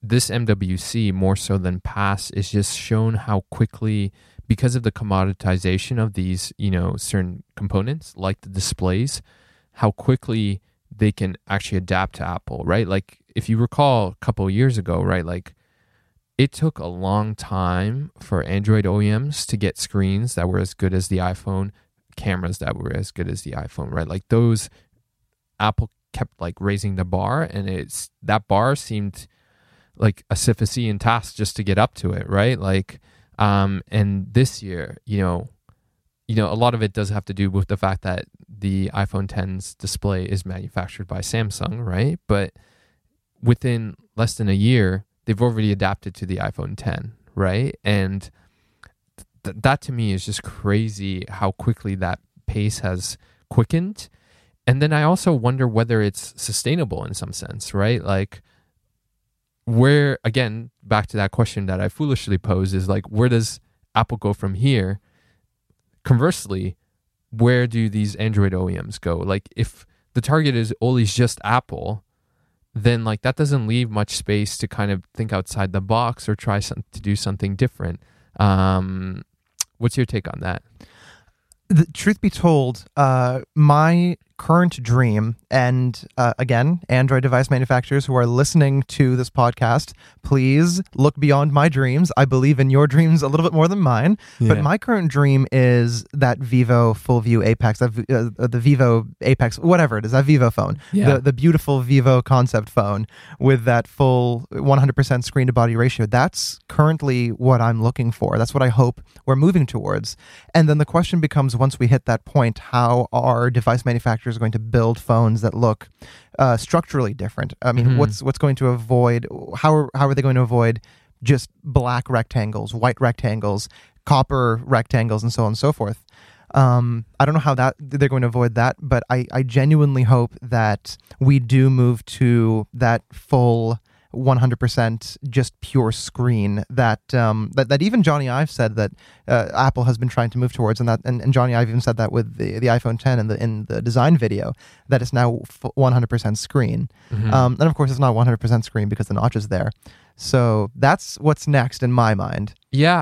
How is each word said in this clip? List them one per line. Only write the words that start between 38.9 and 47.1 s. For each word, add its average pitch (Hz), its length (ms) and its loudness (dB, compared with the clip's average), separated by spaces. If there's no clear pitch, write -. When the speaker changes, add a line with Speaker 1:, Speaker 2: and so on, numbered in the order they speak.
Speaker 1:
iPhone 101 340 -4
ten's 95 480 -8
display 95 480 -4
is 95 220 -4
manufactured 90 600 -10
by 90 120 -10
Samsung, 107 680 -6
right? 110 320 -2
But 101 260 -2
within 117 540 0
less 113 200 -2
than 107 140 -2
a 95 40 2
year, 101 520 2
they've 110 160 -2
already 110 300 0
adapted 98 440 -4
to - 100 -12
the 92 120 -6
iPhone 98 400 -8
ten, - 360 -8